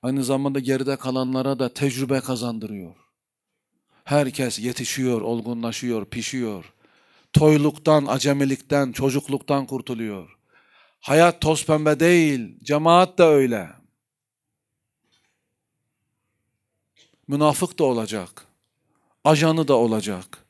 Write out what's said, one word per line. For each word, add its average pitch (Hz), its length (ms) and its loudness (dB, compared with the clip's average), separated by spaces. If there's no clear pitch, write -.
Aynı 131 220 -2
zamanda 139 360 -2
geride 131 360 -2
kalanlara 131 640 -2
da 127 140 -2
tecrübe 135 460 -2
kazandırıyor. 110 760 -8
Herkes 135 560 -2
yetişiyor, 123 640 -4
olgunlaşıyor, 117 840 -6
pişiyor. 110 680 -8
Toyluktan, 151 720 4
acemilikten, 139 840 -2
çocukluktan 135 760 -4
kurtuluyor. 113 720 -10
Hayat 165 420 4
toz 156 240 0
pembe 151 340 0
değil, 151 640 2
cemaat 165 540 2
da 170 120 8
öyle. 120 400 2
Münafık 147 520 0
da 165 40 4
olacak, 113 640 -4
ajanı 160 440 2
da 139 80 4
olacak 107 760 -2